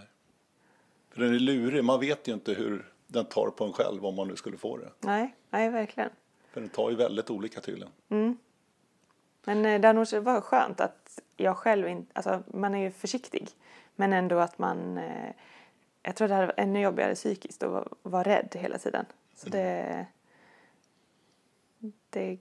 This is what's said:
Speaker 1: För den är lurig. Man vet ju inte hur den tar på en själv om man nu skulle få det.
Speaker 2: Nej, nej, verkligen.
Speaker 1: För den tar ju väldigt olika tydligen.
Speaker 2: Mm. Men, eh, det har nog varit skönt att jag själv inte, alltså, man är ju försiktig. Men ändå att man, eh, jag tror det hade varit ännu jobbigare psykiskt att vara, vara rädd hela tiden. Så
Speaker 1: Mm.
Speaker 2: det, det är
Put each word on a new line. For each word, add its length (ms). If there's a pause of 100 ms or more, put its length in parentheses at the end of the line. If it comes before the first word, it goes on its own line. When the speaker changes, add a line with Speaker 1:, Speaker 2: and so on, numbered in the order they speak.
(1120)
Speaker 1:
För 100
den 140
är 40
lurig. 460
Man 160
vet 280
ju 40
inte 200
hur 400 (140)
den 180
tar 260
på 140
en 80
själv 340
om 80
man 140
nu 80
skulle 220
få 180
det. 140 (100)
Speaker 2:
Nej, 340 (160)
nej, 200
verkligen. 400 (400)
Speaker 1:
För 100
den 100
tar 200
ju 60
väldigt 340
olika 300
tydligen. 320 (160)
Speaker 2:
Mm. 300 (1080)
Men, 220
eh, 140
det 80
har 60
nog 300
varit 200
skönt 360
att 400 (160)
jag 200
själv 320
inte, 260
alltså, 320
man 280
är 40
ju 120
försiktig. 580 (480)
Men 160
ändå 260
att 200
man, 400
eh, 340 (720)
jag 140
tror 120
det 60
hade 120
varit 120
ännu 220
jobbigare 340
psykiskt 480
att 80
vara, 180 (140)
vara 200
rädd 360
hela 200
tiden. 280 (280)
Så 120
Speaker 1:
Mm. 140
Speaker 2:
det, 460 (2000)
det 100
är 200